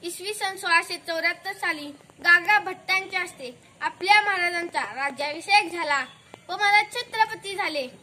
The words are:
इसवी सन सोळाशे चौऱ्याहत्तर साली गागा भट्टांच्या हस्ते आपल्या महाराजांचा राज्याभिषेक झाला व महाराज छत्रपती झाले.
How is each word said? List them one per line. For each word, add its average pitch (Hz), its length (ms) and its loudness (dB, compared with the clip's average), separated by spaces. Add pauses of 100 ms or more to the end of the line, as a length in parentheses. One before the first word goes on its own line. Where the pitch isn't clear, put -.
इसवी 359 300 -8
सन 392 220 -6
सोळाशे 349 420 0 (100)
चौऱ्याहत्तर 339 460 -2
साली 330 340 -4 (320)
गागा 349 400 6
भट्टांच्या 381 600 -4
हस्ते 277 400 -10 (220)
आपल्या 381 400 4
महाराजांचा 349 600 -2
राज्याभिषेक 294 920 0
झाला 294 320 -2 (440)
व 359 80 -8
महाराज 415 380 2
छत्रपती 440 600 -2
झाले. 311 320 -4 (160)